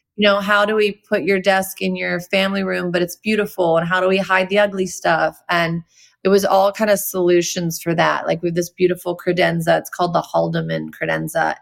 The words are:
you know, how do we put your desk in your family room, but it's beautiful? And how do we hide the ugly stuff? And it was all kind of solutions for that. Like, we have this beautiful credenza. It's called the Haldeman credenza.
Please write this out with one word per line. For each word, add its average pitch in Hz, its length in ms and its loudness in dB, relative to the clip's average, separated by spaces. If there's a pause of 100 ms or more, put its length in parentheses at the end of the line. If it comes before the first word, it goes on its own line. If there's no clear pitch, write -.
(160)
you 208 100 2
know, 202 140 4
how 208 240 2
do 214 100 0
we 208 340 0
put 202 140 0
your 190 180 0
desk 190 400 0
in 190 140 -2
your 180 240 -4
family 196 460 -2
room, 180 260 -4
but 175 100 0
it's 175 140 -4
beautiful? 196 600 0
And 170 100 0
how 185 140 0
do 185 80 2
we 190 100 2
hide 185 300 0
the 196 100 2
ugly 196 280 0
stuff? 160 640 -2
And 170 340 -2 (420)
it 190 60 4
was 196 140 4
all 196 280 4
kind 214 180 0
of 196 80 4
solutions 175 840 0
for 170 140 -2
that. 156 320 0
Like, 165 160 -2
we 175 60 -2
have 170 80 -2
this 175 140 -2
beautiful 180 460 -2
credenza. 170 600 0
It's 151 100 -6
called 175 260 -4
the 160 60 2
Haldeman 165 680 -2
credenza. 160 720 -4